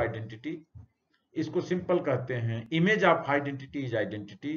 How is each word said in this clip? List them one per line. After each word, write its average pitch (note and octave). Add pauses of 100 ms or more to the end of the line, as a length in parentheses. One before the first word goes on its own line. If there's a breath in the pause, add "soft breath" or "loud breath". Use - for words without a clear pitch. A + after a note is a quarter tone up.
identity, A2 (800)
इसको D#3+
सिंपल F3+ (100)
कहते B2+
हैं A#2 (180)
image F#3+
of C#3
identity C#3
is A2+
identity, G#2